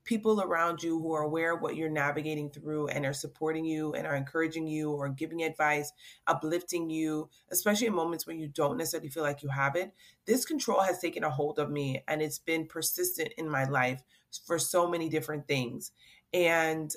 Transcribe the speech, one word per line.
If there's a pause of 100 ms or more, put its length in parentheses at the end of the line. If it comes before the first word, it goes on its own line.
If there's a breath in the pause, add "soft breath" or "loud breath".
People
around
you
who
are
aware
of
what
you're
navigating
through
and
are
supporting
you
and
are
encouraging
you
or
giving
advice, (380 loud breath)
uplifting
you, (220 soft breath)
especially
in
moments
when
you
don't
necessarily
feel
like
you
have
it. (320 soft breath)
This
control
has
taken
a
hold
of
me,
and
it's
been
persistent
in
my
life (440 soft breath)
for
so
many
different
things. (420 soft breath)
And